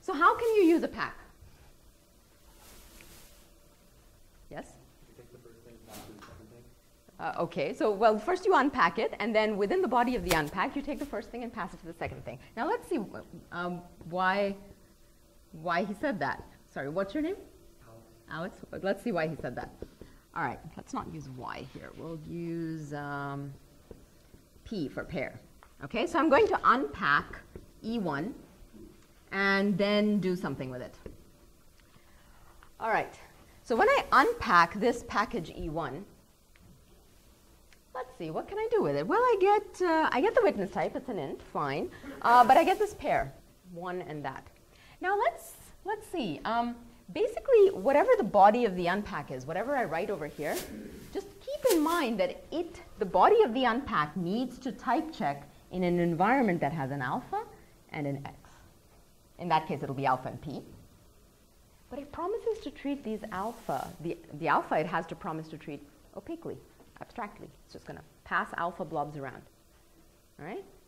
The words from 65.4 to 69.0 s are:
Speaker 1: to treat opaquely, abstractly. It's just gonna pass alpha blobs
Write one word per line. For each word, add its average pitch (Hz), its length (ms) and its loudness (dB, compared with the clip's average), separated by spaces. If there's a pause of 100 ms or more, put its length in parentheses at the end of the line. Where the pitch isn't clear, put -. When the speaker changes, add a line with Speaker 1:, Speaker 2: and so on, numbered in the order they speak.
Speaker 1:
to 160 100 -16
treat 143 240 -12 (360)
opaquely, 196 400 -12 (440)
abstractly. - 460 -14 (180)
It's - 80 -20
just - 140 -18
gonna 151 160 -14 (220)
pass 190 320 -2
alpha 180 280 -4
blobs 151 320 -4